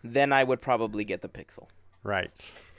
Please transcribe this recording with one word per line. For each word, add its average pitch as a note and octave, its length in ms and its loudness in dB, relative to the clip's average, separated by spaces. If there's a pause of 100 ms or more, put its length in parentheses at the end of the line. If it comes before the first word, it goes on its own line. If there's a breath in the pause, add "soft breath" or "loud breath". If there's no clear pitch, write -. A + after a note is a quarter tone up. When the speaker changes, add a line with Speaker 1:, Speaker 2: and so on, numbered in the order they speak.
Speaker 1:
Then C#3 300 2
I C3+ 100 6
would B2+ 160 2
probably A2 460 0
get F#2+ 160 -6
the - 80 -14
Pixel. - 380 -20 (360)
Speaker 2:
Right. - 480 -4 (280 soft breath)